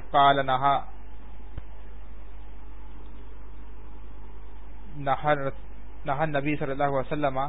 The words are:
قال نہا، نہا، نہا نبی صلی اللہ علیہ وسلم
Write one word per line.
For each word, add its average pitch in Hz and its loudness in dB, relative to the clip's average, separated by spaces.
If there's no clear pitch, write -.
قال 139 6
نہا، 131 2
نہا، 143 2
نہا 143 2
نبی 147 2
صلی 143 0
اللہ 139 2
علیہ 139 4
وسلم 135 2